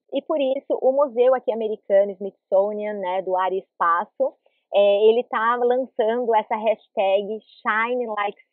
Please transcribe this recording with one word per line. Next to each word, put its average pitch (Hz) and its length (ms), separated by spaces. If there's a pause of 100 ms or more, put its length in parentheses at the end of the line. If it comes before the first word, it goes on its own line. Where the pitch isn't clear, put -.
(140)
E 269 80
por 311 180
isso, 269 420
o 262 100
museu 262 420
aqui 254 180
americano, 208 600
Smithsonian, 202 840
né, 190 300
do 185 120
Ar 185 160
e 190 80
Espaço, 180 760 (400)
é, 202 360
ele 233 140
tá 233 320
lançando 240 800
essa 220 200
hashtag 208 840
Shine 240 680
Like 208 340 (120)